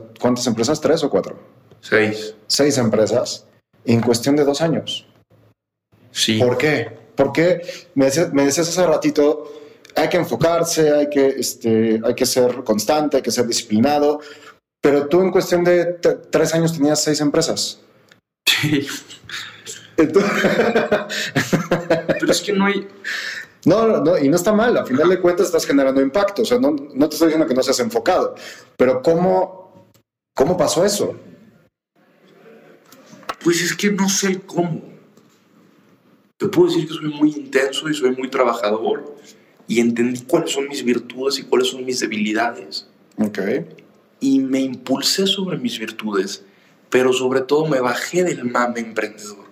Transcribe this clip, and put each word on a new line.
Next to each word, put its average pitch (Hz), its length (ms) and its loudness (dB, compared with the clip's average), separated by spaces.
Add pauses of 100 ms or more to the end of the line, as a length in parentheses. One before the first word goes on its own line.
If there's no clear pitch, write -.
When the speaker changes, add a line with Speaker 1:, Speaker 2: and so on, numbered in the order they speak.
(200)
Speaker 1:
¿cuántas 123 260 0
empresas? 117 340 0
¿Tres 151 240 2
o 135 60 0
cuatro? - 280 -2 (420)
Speaker 2:
Seis. - 540 -2 (120)
Speaker 1:
Seis 139 320 0
empresas 120 680 0 (380)
en 117 160 4
cuestión 123 340 2
de 147 100 4
dos 143 160 0
años. 156 460 -4 (1040)
Speaker 2:
Sí. - 280 0
Speaker 1:
¿Por 123 200 2
qué? 143 320 0 (240)
¿Por 139 180 2
qué? 254 300 2 (320)
Me 135 120 4
decías, 165 260 0
me 139 120 2
decías 156 240 0
hace 175 180 0
ratito, 147 680 0 (460)
hay 160 100 0
que 180 80 0
enfocarse, 160 760 2
hay 147 180 2
que, 139 160 4
este, 113 800 0
hay 123 100 0
que 123 120 0
ser 123 380 2
constante, 147 520 0
hay 131 60 2
que 120 80 -4
ser 117 160 0
disciplinado. 147 720 2 (600)
Pero 143 280 2
tú 175 140 4
en 190 80 2
cuestión 175 340 2
de 175 200 4 (100)
t-, 165 200 0 (160)
tres 156 240 2
años 165 180 2
tenías 151 300 0
seis 147 180 0
empresas. 147 600 -2 (680)
Speaker 2:
Sí. 151 400 0 (1120)
Speaker 1:
Entonces 190 340 4
<laughs> - 1900 0
Speaker 2:
Pero 151 120 2
es - 80 0
que 202 120 -4
no 196 140 2
hay 196 200 -2 (800)
Speaker 1:
No, 220 240 4
no, 180 120 2
no, 160 180 2
y 139 100 2
no 156 80 4
está 208 160 0
mal. 208 240 4
A 123 100 -2
final 143 220 2
de 185 120 2
cuentas 175 260 2
estás 160 200 0
generando 135 340 2
impacto. 294 420 0
O - 20 2
sea, 247 140 2
no, 269 120 2
no 156 380 0
te - 80 -8
estoy 165 120 4
diciendo 156 180 2
que 127 80 0
no 127 80 2
seas 127 180 0
enfocado. - 540 0 (420)
Pero 127 260 2
¿cómo, 180 840 0 (460)
cómo 156 220 2
pasó 156 280 2
eso? 160 320 -2 (2250)
Speaker 2:
Pues 170 200 2
es 165 140 -2
que 202 140 0
no 196 180 0
sé 196 200 0
el 185 140 -2
cómo. 165 400 -4 (1500)
Te - 100 -4
puedo 170 220 4
decir 156 180 0
que - 80 -10
soy 151 140 -6
muy 151 220 2
intenso 135 580 -2
y 151 60 -2
soy 127 200 0
muy 131 160 -8
trabajador, 113 840 -2 (520)
y 117 120 0
entendí 120 420 0
cuáles - 280 0
son 139 180 -4
mis 139 140 -8
virtudes 127 560 -4
y 127 60 -12
cuáles 127 240 2
son 127 160 -10
mis 127 160 -6
debilidades. 110 880 -4 (320)
Speaker 1:
Ok. - 200 -4 (840)
Speaker 2:
Y 135 200 2
me 135 200 -2
impulsé 135 680 -2
sobre 185 320 -4
mis 120 200 -6
virtudes, 101 640 -6 (480)
pero 127 220 2
sobre 127 300 0
todo 151 240 0
me 135 140 0
bajé 123 440 -2
del 131 200 -4
mame 120 360 -2
emprendedor. 107 720 -10